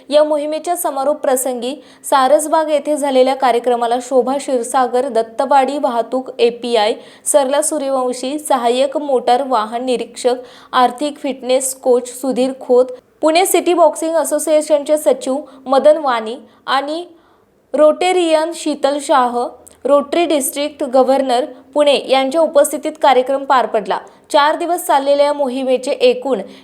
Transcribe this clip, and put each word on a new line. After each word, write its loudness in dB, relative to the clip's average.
या 4
मोहिमेच्या -4
समारोप -2
प्रसंगी -4
सारसबाग 2
येथे -2
झालेल्या 2
कार्यक्रमाला 0
शोभा 0
क्षीरसागर, -2
दत्तवाडी 0
वाहतूक -2
एपीआय, 0
सरला 2
सूर्यवंशी, -4
सहाय्यक 0
मोटार 0
वाहन -2
निरीक्षक, -2
आर्थिक 0
फिटनेस -2
कोच -2
सुधीर -2
खोत, 4
पुणे 2
सिटी 0
बॉक्सिंग 2
असोसिएशनचे 0
सचिव 0
मदन 4
वाणी -4
आणि -4
रोटेरियन 2
शीतल -2
शाह, 2
रोटरी 2
डिस्ट्रिक्ट -2
गव्हर्नर 2
पुणे 2
यांच्या 0
उपस्थितीत 0
कार्यक्रम 2
पार 2
पडला. -4
चार 4
दिवस -4
चाललेल्या 2
या 0
मोहिमेचे -2
एकूण 0